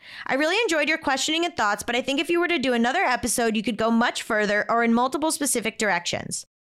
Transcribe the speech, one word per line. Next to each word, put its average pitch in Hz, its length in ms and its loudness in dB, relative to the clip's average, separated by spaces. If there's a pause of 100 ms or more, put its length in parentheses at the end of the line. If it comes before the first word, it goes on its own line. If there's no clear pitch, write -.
(280)
I - 80 -2
really 311 260 2
enjoyed 320 260 0
your 320 120 0
questioning 311 460 0
and 339 120 -6
thoughts, 208 240 0
but 240 140 -4
I 247 80 2
think 277 160 -2
if 339 100 -2
you 339 100 2
were 349 80 2
to 339 120 0
do 254 140 0
another 247 300 2
episode, 240 520 0
you 226 80 -2
could 233 140 -2
go 226 120 2
much 233 320 2
further 208 480 0
or 233 140 2
in 233 100 4
multiple 269 380 0
specific 240 480 -2
directions. - 680 -2 (340)